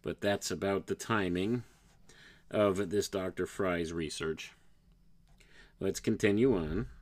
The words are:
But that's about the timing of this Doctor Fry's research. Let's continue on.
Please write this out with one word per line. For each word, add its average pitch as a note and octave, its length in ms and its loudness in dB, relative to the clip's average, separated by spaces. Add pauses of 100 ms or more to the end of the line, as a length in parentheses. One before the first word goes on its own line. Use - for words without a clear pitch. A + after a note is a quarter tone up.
But - 200 -6
that's G2+ 280 0
about F#2+ 380 -2
the G2 80 -2
timing G2+ 680 0 (840)
of G2+ 400 2
this G2+ 180 0
Doctor F#2 380 -2
Fry's E2+ 480 0
research. D#2+ 600 -4 (1300)
Let's F#2+ 200 -2
continue A2 580 4
on. E2+ 300 -2 (140)